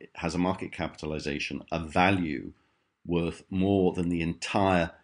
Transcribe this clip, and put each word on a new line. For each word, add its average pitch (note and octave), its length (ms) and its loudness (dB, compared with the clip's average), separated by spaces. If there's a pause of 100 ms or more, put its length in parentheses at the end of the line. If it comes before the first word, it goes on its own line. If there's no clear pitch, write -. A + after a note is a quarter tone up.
(160)
has E2+ 180 -4
a F2 60 -2
market F#2 320 -2
capitalization, D2+ 1000 -6
a E2 80 -2
value E2 720 2 (520)
worth E2+ 440 -2
more F#2 440 4
than F2 160 -2
the E2+ 120 0
entire F2 680 2 (120)